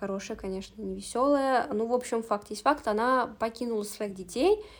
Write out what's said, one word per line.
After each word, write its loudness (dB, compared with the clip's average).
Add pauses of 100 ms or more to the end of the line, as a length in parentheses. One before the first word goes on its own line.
хорошая, -6
конечно, -8
не -6
весёлая. 2
Ну, 0
в 0
общем, 0
факт -2
есть -8
факт, 2
она 2 (140)
покинула -2
своих -6
детей, 2 (160)